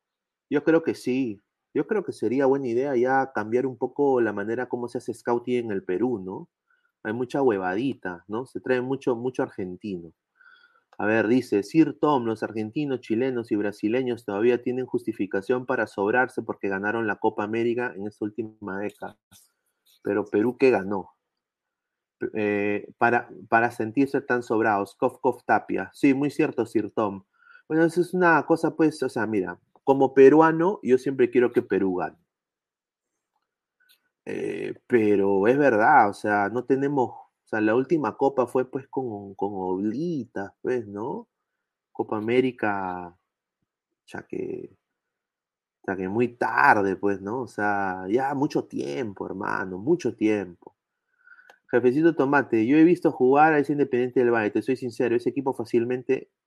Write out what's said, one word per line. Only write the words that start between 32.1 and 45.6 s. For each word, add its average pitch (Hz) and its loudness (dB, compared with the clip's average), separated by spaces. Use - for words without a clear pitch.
Eh, 98 -8
pero 101 4
es 131 4
verdad, 123 6
o 98 -6
sea, 104 0
no 120 -6
tenemos, 135 0
o - -20
sea, 110 -4
la 107 4
última 131 0
copa 135 0
fue, 127 -2
pues, - -10
con, 101 -8
con 101 -6
oblitas, 110 -6
pues, 120 -6
¿no? 131 -10
Copa 113 -6
América, 104 -4
ya - -14
que, - -12